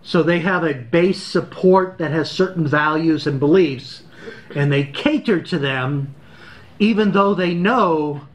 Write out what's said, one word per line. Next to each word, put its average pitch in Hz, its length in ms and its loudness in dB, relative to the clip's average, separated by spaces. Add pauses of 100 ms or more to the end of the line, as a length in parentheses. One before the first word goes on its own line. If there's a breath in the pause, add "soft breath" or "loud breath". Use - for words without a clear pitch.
So 165 220 0
they 170 160 2
have 180 240 -2
a 156 100 -2
base 170 480 0
support 185 760 0
that 156 140 -4
has 156 200 -2
certain 180 340 -2
values 156 640 0
and 139 120 -2
beliefs, 147 640 0 (520 loud breath)
and 143 160 0
they 139 140 2
cater 233 560 0
to 165 180 -4
them 139 560 -4 (640 loud breath)
even 208 320 2
though 202 220 4
they 175 200 0
know 175 680 0 (140)